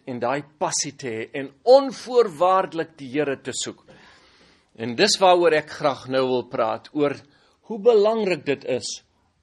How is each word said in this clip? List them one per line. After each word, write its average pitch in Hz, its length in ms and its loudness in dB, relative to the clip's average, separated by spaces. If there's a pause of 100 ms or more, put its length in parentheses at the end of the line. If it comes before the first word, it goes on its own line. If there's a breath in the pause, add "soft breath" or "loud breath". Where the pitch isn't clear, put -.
en 123 140 -10
daai 135 240 -4 (160)
passie 156 360 -4
te 131 120 -12
hê 110 260 -8
en 139 200 -10 (100)
onvoorwaardelik 190 1300 2
die 135 120 -16
Here 135 320 -2
te 127 120 -10
soek. - 320 -10 (920 soft breath)
En 117 200 -8
dis 190 220 2
waaroor 180 360 6
ek 151 160 0
graag 135 380 -4
nou 131 200 0
wil 127 160 0
praat, 113 500 -4
oor 143 220 0 (460 soft breath)
hoe 214 180 -10
belangrik 208 680 2
dit 135 200 -4
is - 380 -6 (400)